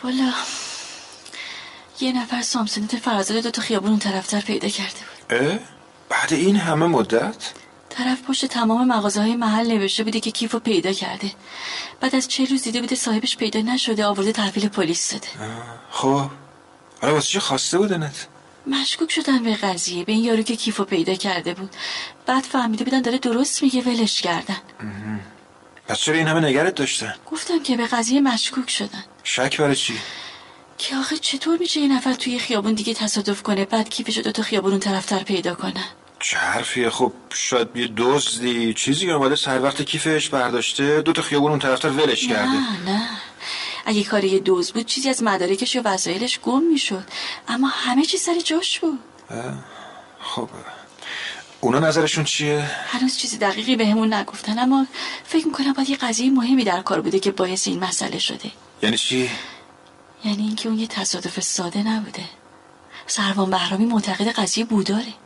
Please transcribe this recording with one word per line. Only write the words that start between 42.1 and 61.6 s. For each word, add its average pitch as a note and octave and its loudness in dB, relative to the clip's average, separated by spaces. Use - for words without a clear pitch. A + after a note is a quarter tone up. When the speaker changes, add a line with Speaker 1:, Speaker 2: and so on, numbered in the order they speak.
Speaker 2:
کرده. A#2 2
Speaker 1:
نه، A3 0
نه. A3 0
اگه G#3 2
کار G3+ 2
یه F#3+ 4
دزد F3+ 2
بود A#3 -2
چیزی C4 -2
از B3+ 0
مدارکش G3 0
یا B3 0
وسایلش G3 0
گم B3+ 2
می‌شد. C4+ 2
اما B3+ 2
همه C4 2
چیز F#4+ 0
سر F4 2
جاش E4 0
بود. D#4 0
Speaker 2:
اه، A2+ -8
خب - -6
اونا B2 4
نظرشون D#3 4
چیه؟ D3 0
Speaker 1:
هنوز B3+ 0
چیز A3+ -4
دقیقی G#3+ 0
بهمون A3 4
نگفتن، G#3 -4
اما C4 4
فکر D#4+ 0
می‌کنم C#4 0
باید C4+ 0
یه C#4 0
قضیه B3 2
مهمی B3+ 6
در F#3 2
کار F3 2
بوده F#3+ 2
که G3 2
باعث F#3+ 0
این F3+ 0
مسئله - -4
شده. - -4
Speaker 2:
یعنی A2 2
چی؟ B2+ 0
Speaker 1:
یعنی G#3 0
اینکه G#3+ -2
اون A3 0
یه A3+ -2
تصادف F#3 -4
ساده F3+ -2